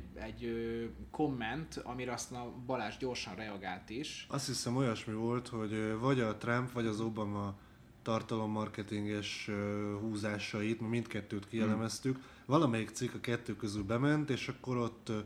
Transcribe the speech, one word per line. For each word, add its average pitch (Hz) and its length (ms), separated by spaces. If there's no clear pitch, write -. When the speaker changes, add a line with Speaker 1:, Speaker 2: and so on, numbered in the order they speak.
Speaker 1:
egy, 113 320
ö, 117 380
komment, 135 720
amire 123 300
aztán 123 280
a 120 100
Balázs 117 320
gyorsan 120 380
reagált 98 540
is. 135 400
Speaker 2:
Azt 135 180
hiszem 120 280
olyasmi 117 380
volt, 117 340
hogy, 110 260
ö, 110 260
vagy 131 200
a 110 180
Trump, 123 340
vagy 120 140
az 107 140
Obama 104 560
tartalommarketinges, 107 1500
ö, 104 540
húzásait, 107 800
mi 113 60
mindkettőt 110 600
kielemeztük. 110 680
Speaker 3:
Hmm. - 80
Speaker 2:
Valamelyik 120 440
cikk - 240
a 113 60
kettő 117 360
közül 104 280
bement, 139 460
és 127 180
akkor 131 300
ott, 117 320
ö, 107 160